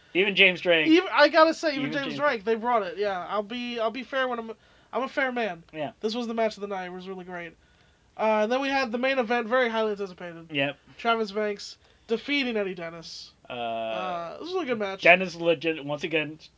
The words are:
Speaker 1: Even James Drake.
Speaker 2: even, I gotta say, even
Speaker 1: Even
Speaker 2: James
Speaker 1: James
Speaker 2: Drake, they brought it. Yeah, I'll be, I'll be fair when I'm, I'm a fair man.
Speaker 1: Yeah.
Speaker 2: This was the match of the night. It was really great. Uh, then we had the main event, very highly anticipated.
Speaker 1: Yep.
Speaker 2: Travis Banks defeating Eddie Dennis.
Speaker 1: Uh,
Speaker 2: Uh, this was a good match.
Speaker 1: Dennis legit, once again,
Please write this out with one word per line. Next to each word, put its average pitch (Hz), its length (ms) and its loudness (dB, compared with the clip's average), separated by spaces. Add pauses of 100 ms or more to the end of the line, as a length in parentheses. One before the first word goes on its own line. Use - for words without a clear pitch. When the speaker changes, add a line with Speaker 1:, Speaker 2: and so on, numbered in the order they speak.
(140)
Speaker 1:
Even 196 200 2
James 180 280 6
Drake. 165 240 4
Speaker 2:
even, 359 260 6
I 285 160 8
gotta 320 240 6
say, 320 220 -2
even 277 60 -4
Speaker 1:
Even 262 120 -4
Speaker 2:
James 277 140 -4
Speaker 1:
James 240 120 -6
Speaker 2:
Drake, 262 260 0
they 226 100 2
brought 233 300 0
it. 170 120 -8
Yeah, 190 320 -2
I'll 202 140 -2
be, 240 360 -6
I'll 220 120 0
be 254 140 -8
fair 262 220 -2
when 247 120 -4
I'm, 226 140 -10 (380)
I'm 226 120 -2
a 262 60 -4
fair 262 240 -2
man. 196 300 -4 (120)
Speaker 1:
Yeah. 147 160 -4 (100)
Speaker 2:
This 220 140 -2
was 240 140 -4
the 226 60 -4
match 220 220 0
of 196 60 -12
the 202 60 -8
night. 190 180 -8
It 180 80 -10
was 180 120 -12
really 185 200 -10
great. 170 280 -12 (640)
Uh, 214 300 2
then 262 160 0
we 277 60 0
had 269 240 0
the 247 60 -2
main 262 200 0
event, 240 300 0
very 254 200 4
highly 220 220 0
anticipated. 175 600 -8
Speaker 1:
Yep. 139 280 0 (180)
Speaker 2:
Travis 226 360 -2
Banks 208 440 -6 (300)
defeating 247 500 -2
Eddie 196 180 -2
Dennis. - 580 -14 (160)
Speaker 1:
Uh, - 40 -10
Speaker 2:
Uh, 117 840 -4
this 330 160 -10
was 370 80 0
a 277 40 -4
good 240 120 -2
match. 190 240 -6
Speaker 1:
Dennis 180 320 6
legit, 160 500 0
once 147 200 -6
again, 156 340 -4 (200)